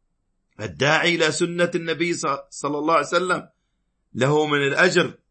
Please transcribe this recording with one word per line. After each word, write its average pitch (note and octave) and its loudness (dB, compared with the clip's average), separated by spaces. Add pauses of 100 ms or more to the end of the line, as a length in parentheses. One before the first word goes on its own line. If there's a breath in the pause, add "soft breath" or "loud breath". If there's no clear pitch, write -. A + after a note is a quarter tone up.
(600)
الداعي D3+ 0
إلى D#3+ 2
سنة F3 -2
النبي E3 -4
ص-، D#3 -6 (240)
صلى D3 -6
الله D#3 2
عليه C#3+ 2
وسلم، F3 -2 (680)
له D3 2
من C#3+ 0
الأجر D#3+ 2 (120)